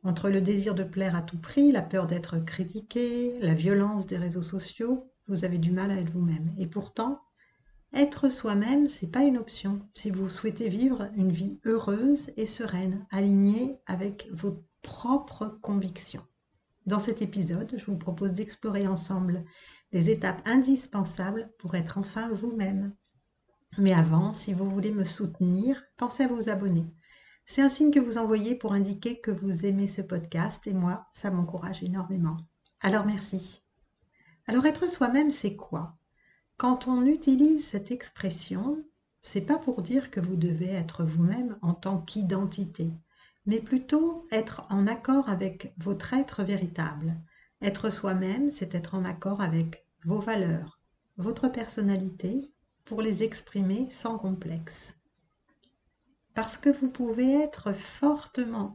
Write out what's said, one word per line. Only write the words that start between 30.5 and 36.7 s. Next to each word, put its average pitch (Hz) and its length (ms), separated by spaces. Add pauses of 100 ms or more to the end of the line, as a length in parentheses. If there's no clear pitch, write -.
et 202 80
moi, 180 380
ça - 180
m'encourage 175 520
énormément. 180 540 (460)
Alors 202 240
merci. - 560 (840)
Alors 254 200
être 311 200
soi-même, 277 440
c'est 214 260
quoi ? - 400 (600)
Quand 254 280